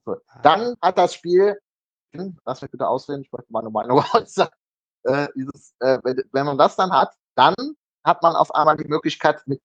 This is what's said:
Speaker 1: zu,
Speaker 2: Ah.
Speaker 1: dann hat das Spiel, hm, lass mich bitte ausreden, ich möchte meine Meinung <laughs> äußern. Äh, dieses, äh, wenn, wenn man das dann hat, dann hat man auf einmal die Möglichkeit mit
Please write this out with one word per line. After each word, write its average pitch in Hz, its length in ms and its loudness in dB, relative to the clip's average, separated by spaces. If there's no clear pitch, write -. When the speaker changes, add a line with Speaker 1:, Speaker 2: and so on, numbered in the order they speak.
Speaker 1:
zu, 98 120 -8
Speaker 2:
Ah. 123 140 -20
Speaker 1:
dann 214 400 2
hat 185 160 2
das 175 160 2
Spiel, 196 440 0
hm, 180 300 -12
lass 131 180 -8
mich 135 80 -14
bitte 123 180 -4
ausreden, 139 340 -6
ich - 100 -20
möchte - 200 -16
meine 113 180 -6
Meinung 113 280 0
<laughs> - 160 2
äußern. 202 340 0
Äh, 143 300 -2
dieses, 135 460 -14
äh, 131 240 2
wenn, 131 180 -2
wenn 139 140 -2
man 143 120 -2
das 175 180 2
dann 190 160 -2
hat, 131 220 0
dann 143 200 4
hat 170 180 2
man 165 140 2
auf - 180 0
einmal 151 220 4
die 151 120 -10
Möglichkeit 156 580 -2
mit 139 180 -6